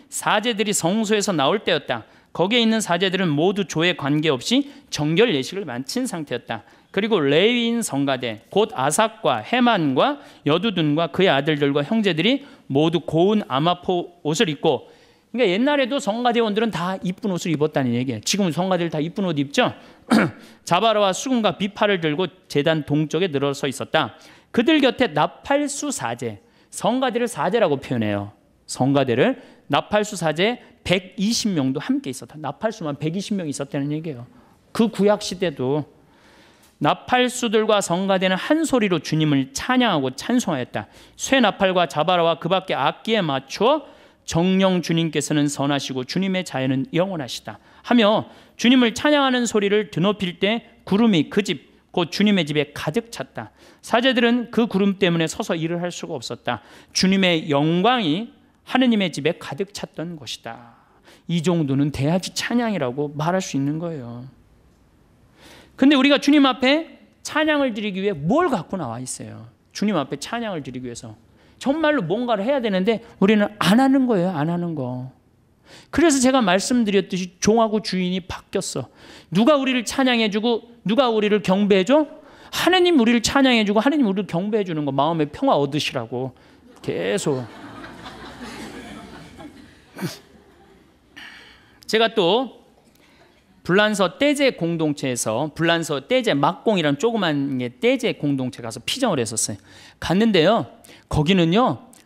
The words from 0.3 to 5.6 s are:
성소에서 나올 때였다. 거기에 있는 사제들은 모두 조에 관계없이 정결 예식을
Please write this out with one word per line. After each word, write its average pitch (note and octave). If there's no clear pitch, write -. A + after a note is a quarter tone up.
성소에서 G#3
나올 D#3+
때였다. C3+
거기에 G#3
있는 A3
사제들은 F#3
모두 F3+
조에 E3
관계없이 D3+
정결 E3+
예식을 F3+